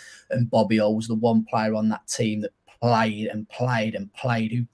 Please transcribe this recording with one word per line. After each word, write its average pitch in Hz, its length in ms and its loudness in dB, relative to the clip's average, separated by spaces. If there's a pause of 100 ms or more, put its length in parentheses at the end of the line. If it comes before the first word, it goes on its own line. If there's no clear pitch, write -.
(300)
and 123 200 0
Bobby 110 320 4
O 107 80 4
was 110 180 -2
the 117 80 -2
one 113 300 2
player 110 280 0
on 107 140 0
that - 200 -2
team 107 340 -2
that - 100 -10 (300)
played 110 460 2
and 107 200 -8
played 113 480 -2
and 98 180 -10
played, 113 380 -2
who 120 220 -2